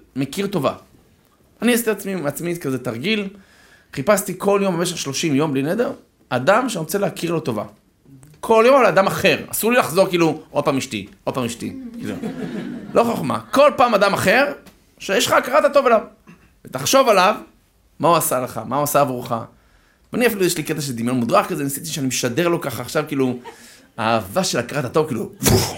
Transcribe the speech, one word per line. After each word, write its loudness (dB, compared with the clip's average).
מכיר -4
טובה. -2
אני 4
עשיתי 0
עצמי, -4
עצמי -4
כזה -4
תרגיל, -4
חיפשתי 0
כל 2
יום 0
במשך -2
שלושים -2
יום 0
בלי -2
נדר, -2
אדם 2
שאני -6
רוצה -4
להכיר -2
לו 0
טובה. -6
כל 4
יום 8
על 6
אדם 6
אחר, 2
אסור 0
לי 4
לחזור 2
כאילו, 2
"עוד -2
פעם 2
אשתי, -6
עוד -4
פעם -2
אשתי", -8
כאילו. -8
לא 4
חוכמה, -2
כל 6
פעם 4
אדם 4
אחר, 2
שיש -2
לך 0
הכרת 2
הטוב 4
אליו. 4
ותחשוב 2
עליו, 4
מה 2
הוא 6
עשה 0
לך, -6
מה -4
הוא 0
עשה 2
עבורך. -2
ואני 0
אפילו, 0
יש 0
לי -6
קטע -4
של -6
דמיון -2
מודרך 2
כזה, -4
ניסיתי -6
שאני -4
משדר -2
לו 0
ככה -8
עכשיו, -4
כאילו, -2
אהבה 0
של -2
הכרת -4
הטוב, 0
כאילו, -6